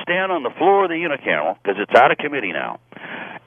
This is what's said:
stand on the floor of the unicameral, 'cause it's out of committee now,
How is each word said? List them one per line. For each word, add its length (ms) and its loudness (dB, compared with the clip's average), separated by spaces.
stand 280 -2
on 120 -4
the 80 -4
floor 320 4
of 60 0
the 60 -4
unicameral, 680 -2
'cause 160 -2
it's 160 0
out 160 8
of 80 0
committee 320 -6
now, 280 -8